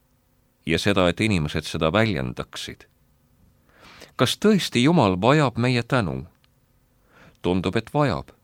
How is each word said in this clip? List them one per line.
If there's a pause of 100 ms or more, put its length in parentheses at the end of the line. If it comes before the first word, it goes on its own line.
(640)
ja
seda,
et
inimesed
seda
väljendaksid. (1400)
Kas
tõesti
Jumal
vajab
meie
tänu? (1160)
Tundub,
et
vajab.